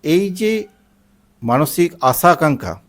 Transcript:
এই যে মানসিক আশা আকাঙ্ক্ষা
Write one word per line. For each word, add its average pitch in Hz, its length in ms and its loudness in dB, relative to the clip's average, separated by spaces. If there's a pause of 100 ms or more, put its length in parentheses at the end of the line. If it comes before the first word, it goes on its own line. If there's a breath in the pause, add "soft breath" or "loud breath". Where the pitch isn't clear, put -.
এই 170 200 2 (160)
যে 214 120 0 (880)
মানসিক 147 480 0 (120)
আশা 131 340 2
আকাঙ্ক্ষা 143 380 -2 (160)